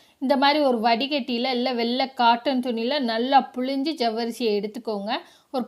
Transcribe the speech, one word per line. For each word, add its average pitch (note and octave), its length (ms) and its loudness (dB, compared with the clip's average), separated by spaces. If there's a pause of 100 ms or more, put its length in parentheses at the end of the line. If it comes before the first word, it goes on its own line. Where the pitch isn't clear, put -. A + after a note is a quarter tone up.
(220)
இந்த C#4 200 2
மாதிரி D4 260 4
ஒரு B3 180 2
வடிகட்டியில B3 720 0
இல்ல B3 140 -2 (100)
வெள்ளை B3 260 0 (140)
காட்டன் A#3+ 460 2
துணியில A#3+ 320 -2 (100)
நல்லா B3 320 4 (160)
புழிஞ்சு C4+ 360 -2 (100)
ஜவ்வரிசியை A#3 580 -2
எடுத்துக்கோங்க. G#3+ 520 -6 (420)
ஒரு B3 140 -2